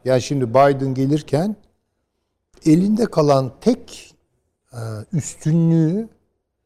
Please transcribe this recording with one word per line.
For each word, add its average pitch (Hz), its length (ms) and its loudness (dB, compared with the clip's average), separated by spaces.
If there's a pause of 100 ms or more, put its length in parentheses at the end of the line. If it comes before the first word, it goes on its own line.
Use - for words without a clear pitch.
Yani 127 180 0
şimdi 131 280 -4
Biden 135 440 2
gelirken 147 640 -2 (1080)
elinde 196 400 2
kalan 139 540 0
tek, - 540 -4 (580)
e, 120 60 -14 (340)
üstünlüğü 165 960 0 (580)